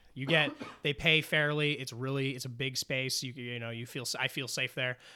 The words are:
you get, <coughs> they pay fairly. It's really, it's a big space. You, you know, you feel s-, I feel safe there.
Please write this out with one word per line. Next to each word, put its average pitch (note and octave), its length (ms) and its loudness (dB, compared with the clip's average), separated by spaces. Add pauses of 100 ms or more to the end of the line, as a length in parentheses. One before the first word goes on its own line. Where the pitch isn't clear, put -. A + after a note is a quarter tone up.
(140)
you C3 120 -6
get, D#3 260 6
<coughs> - 300 -14
they D3 100 2
pay D#3 300 6
fairly. D3+ 500 2
It's C3 200 -6
really, C3+ 440 -2
it's B2+ 80 -8
a C3 40 -6
big B2+ 280 -4
space. C3 480 -2
You, B2+ 80 -6
you A#2+ 260 -6
know, A#2 120 -6
you A#2 160 -6
feel B2+ 160 -6
s-, - 120 -4
I C3 140 0
feel C3+ 180 -4
safe C3 300 -2
there. B2+ 200 0 (200)